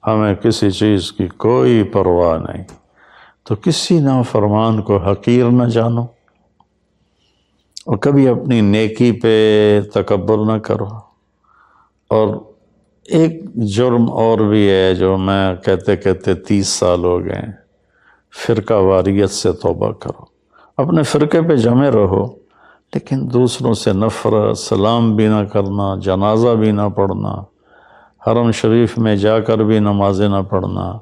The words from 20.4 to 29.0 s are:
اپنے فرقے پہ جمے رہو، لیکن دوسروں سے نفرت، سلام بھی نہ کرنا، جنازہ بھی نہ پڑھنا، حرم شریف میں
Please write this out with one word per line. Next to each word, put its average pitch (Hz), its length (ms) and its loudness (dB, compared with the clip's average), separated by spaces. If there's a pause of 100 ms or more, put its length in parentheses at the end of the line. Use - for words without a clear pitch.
اپنے 160 260 0
فرقے 151 380 0
پہ 165 140 2
جمے 123 340 2
رہو، 101 360 2 (680)
لیکن 135 400 -6
دوسروں 120 400 0
سے 104 200 -2
نفرت، 107 640 0
سلام 110 580 0
بھی 107 120 2
نہ 107 160 2
کرنا، 98 560 -4
جنازہ 101 480 0
بھی 110 240 2
نہ 104 240 -2
پڑھنا، 98 340 -4 (1000)
حرم 117 240 0
شریف 113 460 0
میں 110 180 0